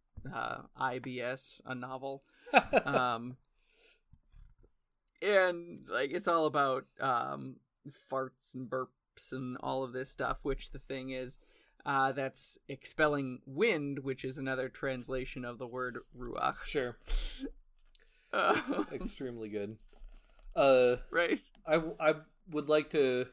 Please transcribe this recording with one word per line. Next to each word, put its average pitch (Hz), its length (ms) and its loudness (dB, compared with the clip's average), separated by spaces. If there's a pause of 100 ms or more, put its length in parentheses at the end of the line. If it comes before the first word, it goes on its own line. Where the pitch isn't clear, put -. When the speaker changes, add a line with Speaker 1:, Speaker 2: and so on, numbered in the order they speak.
(340)
Speaker 1:
uh, - 280 -4 (140)
I 131 220 -2
B 127 220 -8
S, 127 440 -6
a 127 120 -8
novel. 131 480 -8 (280)
Speaker 2:
<laughs> - 320 6
Speaker 1:
Um, 123 520 0 (1900)
and, 180 640 2
like, 131 240 0
it's - 140 -2
all 165 200 6
about, 135 400 2 (120)
um, 131 600 -2 (540)
farts 131 420 -6
and 127 140 -10
burps - 640 -8
and 127 280 -6
all 135 220 -2
of 123 120 -6
this 127 160 -6
stuff, 127 320 -2
which 135 300 -4
the 139 60 -10
thing 131 320 -8
is, 127 280 -8 (480)
uh, 135 260 4
that's 135 460 -6 (100)
expelling 143 800 0
wind, 143 540 0
which 131 240 -4
is 131 140 -4
another 131 300 -2
translation 127 760 -4
of 120 140 -8
the 127 80 -8
word 123 320 -6 (200)
ruach. 123 460 -2
Speaker 2:
Sure. 123 340 -2 (1300)
Speaker 1:
Uh, 240 560 0
<laughs> - 40 -16
Speaker 2:
Extremely 120 560 -6
good. 104 280 -4 (800)
Uh, 127 420 8 (140)
Speaker 1:
Right. 170 300 2 (260)
Speaker 2:
I, 160 80 0
w-, 160 240 2
I 160 160 6 (360)
would 147 180 -2
like 151 220 4
to 127 420 4